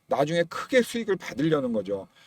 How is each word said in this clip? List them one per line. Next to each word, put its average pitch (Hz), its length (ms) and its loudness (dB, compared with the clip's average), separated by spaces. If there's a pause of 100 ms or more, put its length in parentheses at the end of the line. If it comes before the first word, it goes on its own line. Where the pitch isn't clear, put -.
나중에 151 360 2
크게 - 380 2
수익을 220 340 -2
받으려는 139 560 0
거죠. 98 360 -4 (180)